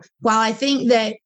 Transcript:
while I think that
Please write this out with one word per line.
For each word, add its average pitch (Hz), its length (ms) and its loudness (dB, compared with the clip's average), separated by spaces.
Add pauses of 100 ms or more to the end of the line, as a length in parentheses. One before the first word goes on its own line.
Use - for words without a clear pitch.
(220)
while 220 180 2
I 220 140 0
think 262 360 -2
that 220 360 0